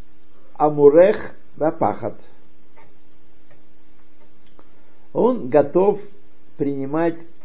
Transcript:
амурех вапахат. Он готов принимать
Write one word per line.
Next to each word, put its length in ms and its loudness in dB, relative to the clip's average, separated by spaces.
амурех 800 6
вапахат. 640 0
Он 380 2
готов 500 4
принимать 600 -2